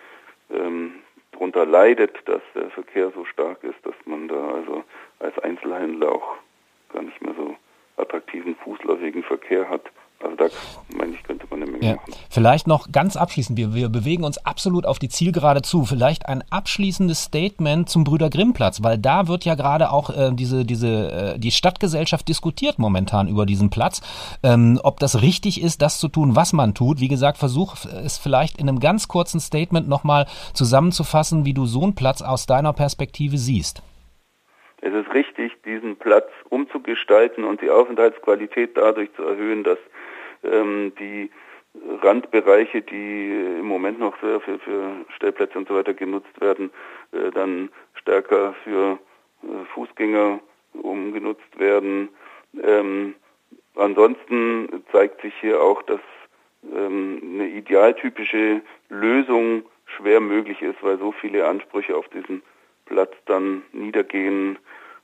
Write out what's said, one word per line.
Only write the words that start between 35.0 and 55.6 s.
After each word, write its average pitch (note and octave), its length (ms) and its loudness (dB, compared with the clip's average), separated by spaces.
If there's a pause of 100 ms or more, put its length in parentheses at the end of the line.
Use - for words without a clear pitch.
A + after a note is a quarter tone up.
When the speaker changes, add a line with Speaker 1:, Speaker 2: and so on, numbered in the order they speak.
Speaker 1:
richtig, A#2+ 380 -2 (140)
diesen A2 320 -8
Platz G#2+ 320 4 (200)
umzugestalten A#2+ 920 2
und G#2 180 -4
die C2+ 100 0
Aufenthaltsqualität A2+ 1080 2
dadurch A2 380 2
zu D#2+ 80 -10
erhöhen, G#2 400 -4
dass, F#2 160 0 (640)
ähm, G#2 560 0
die G2+ 320 -10 (720)
Randbereiche, G#2+ 800 4
die G2+ 480 -8 (280)
im F#2+ 60 -6
Moment G2+ 320 -4
noch A2 200 -4
für, G#2+ 240 -2
für, G2 180 -8
für G2 320 -8 (240)
Stellplätze G2+ 420 -4
und F#2+ 100 -8
so G2+ 60 -6
weiter G2 220 -2
genutzt F#2+ 440 -8
werden, F#2+ 300 -2 (440)
äh, F#2+ 180 -4
dann F#2+ 380 -4 (260)
stärker G2 580 0 (100)
für, F#2+ 360 -2 (420)
äh, F#2+ 320 -12
Fußgänger G#2+ 640 -2 (340)
umgenutzt G#2 840 -8
werden. G2 520 0 (520)
Ähm, G2+ 540 0 (600)
ansonsten A2+ 1160 2
zeigt G#2 300 4
sich G#2 200 -10
hier F#2+ 220 2